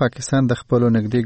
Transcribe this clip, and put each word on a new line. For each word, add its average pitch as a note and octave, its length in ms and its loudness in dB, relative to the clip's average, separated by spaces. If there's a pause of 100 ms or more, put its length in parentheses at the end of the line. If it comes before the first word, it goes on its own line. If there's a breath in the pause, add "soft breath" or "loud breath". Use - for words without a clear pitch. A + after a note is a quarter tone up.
پاکستان C3 500 -2
د B2 120 -2
خپلو A#2+ 340 2
نږدې G#2+ 300 0